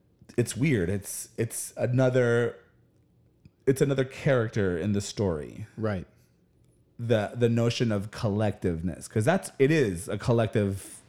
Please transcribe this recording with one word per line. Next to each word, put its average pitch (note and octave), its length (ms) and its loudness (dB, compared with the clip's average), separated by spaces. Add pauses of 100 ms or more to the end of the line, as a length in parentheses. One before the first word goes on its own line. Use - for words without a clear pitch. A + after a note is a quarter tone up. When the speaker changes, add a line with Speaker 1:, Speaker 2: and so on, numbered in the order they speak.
(380)
Speaker 1:
it's A#2 180 -2
weird. A2 340 2
It's, - 480 -6
it's - 400 -6
another, B2 760 2 (1120)
it's C3+ 160 2
another C#3 240 2
character A2+ 720 0
in G2 160 -2
the G2+ 80 0
story. F2 640 -4 (120)
Speaker 2:
Right. G#2+ 280 -4 (960)
Speaker 1:
The, A2 360 2
the A#2+ 140 4
notion A#2 420 2
of G#2 200 -2
collectiveness, F#2+ 960 -2
'cause A2 180 0
that's, F3+ 340 0
it C3+ 120 6
is G#2+ 360 0
a G#2 100 -4
collective, G#2 920 0